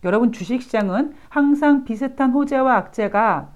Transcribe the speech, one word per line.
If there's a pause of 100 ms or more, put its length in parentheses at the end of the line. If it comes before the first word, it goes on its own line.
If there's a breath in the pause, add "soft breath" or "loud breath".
여러분,
주식시장은 (160 loud breath)
항상
비슷한
호재와
악재가,